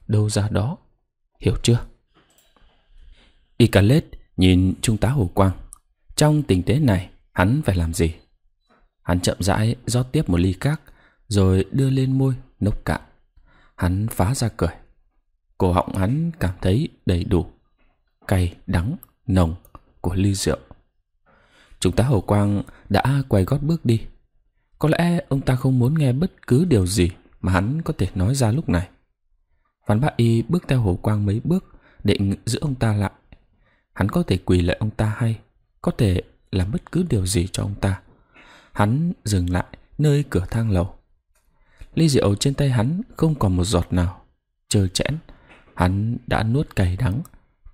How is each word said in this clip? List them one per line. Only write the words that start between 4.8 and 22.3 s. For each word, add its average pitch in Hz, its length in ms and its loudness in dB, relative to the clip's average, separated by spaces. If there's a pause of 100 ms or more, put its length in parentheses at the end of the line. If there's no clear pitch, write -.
Trung 110 140 0
tá 101 120 0
Hồ 120 260 0
Quang. 95 220 2 (600)
Trong 151 260 4
tình 92 200 0
thế 107 160 0
này, 104 320 0 (220)
hắn 113 320 0
phải 92 120 0
làm 82 180 0
gì? 82 200 0 (880)
Hắn 87 180 0
chậm - 200 -2
rãi 104 360 0 (100)
rót 123 160 -2 (100)
tiếp 151 160 -2
một 87 120 2
ly 92 200 0
khác, 151 200 -2 (480)
rồi 95 440 2
đưa 135 180 0
lên 131 280 0
môi 135 160 0 (260)
nốc 101 240 -2
cạn. - 160 -4 (760)
Hắn 92 340 -2
phá 101 240 -2
ra 117 220 -2
cười. 85 180 -2 (840)
Cổ 92 140 0
họng - 240 -2
hắn 135 340 -2 (100)
cảm 92 200 -2
thấy 107 280 0 (180)
đầy 90 180 0
đủ, 87 220 0 (800)
cay, 90 280 0 (120)
đắng, 95 300 -2 (300)
nồng 90 280 2 (460)
của 90 140 -4
ly 98 200 0
rượu. - 240 -2 (1200)
Trung 90 160 0
tá 104 80 2
Hồ 127 160 2
Quang 101 420 0 (260)